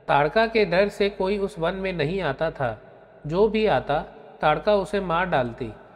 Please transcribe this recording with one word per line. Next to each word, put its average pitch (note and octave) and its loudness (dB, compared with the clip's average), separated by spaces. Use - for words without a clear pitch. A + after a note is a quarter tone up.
ताड़का D3+ 2
के A3 2
डर F3+ 2
से G3+ 0
कोई G3+ -2
उस G3 -6
वन E3+ -2
में F#3+ -6
नहीं E3+ -2
आता D#3 -2
था। A#2+ -4
जो F#3 2
भी G#3+ 0
आता, C#3+ 0
ताड़का E3 2
उसे G3 -2
मार F3+ 0
डालती, B2 -2